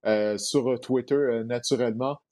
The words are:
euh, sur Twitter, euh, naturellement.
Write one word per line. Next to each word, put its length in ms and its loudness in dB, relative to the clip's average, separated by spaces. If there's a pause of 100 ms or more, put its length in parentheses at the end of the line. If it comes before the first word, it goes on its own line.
euh, 320 2
sur 420 0
Twitter, 340 0
euh, 300 2
naturellement. 760 -2 (120)